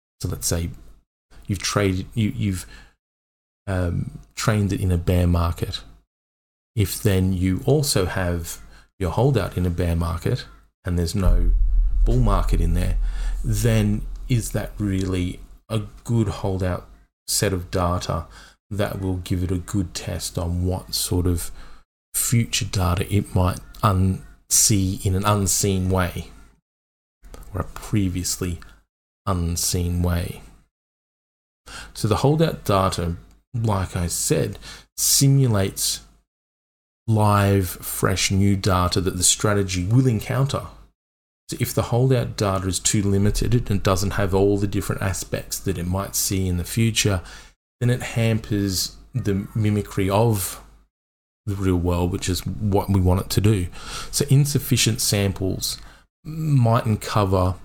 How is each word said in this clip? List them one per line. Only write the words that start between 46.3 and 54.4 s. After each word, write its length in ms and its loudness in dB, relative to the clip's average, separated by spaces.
in 100 0
the 80 -2
future, 560 0
then 100 2
it 100 0
hampers 960 -2
the 400 -2
mimicry 540 0
of 540 0
the 120 -4
real 200 2
world, 340 0
which 200 -4
is 160 -4
what 420 0
we 120 4
want 200 4
it 100 -6
to 120 0
do. 240 4
So 200 0
insufficient 720 2